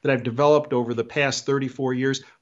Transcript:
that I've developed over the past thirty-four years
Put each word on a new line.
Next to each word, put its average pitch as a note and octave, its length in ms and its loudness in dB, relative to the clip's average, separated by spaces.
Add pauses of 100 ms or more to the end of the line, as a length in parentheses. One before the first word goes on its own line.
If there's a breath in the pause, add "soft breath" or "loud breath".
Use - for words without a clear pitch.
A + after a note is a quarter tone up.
that C#3 100 -2
I've B2 120 0
developed D3 500 2
over A#2+ 220 0
the - 100 -2
past C#3 400 -2
thirty-four C3+ 480 -2
years C3 300 -2 (200 soft breath)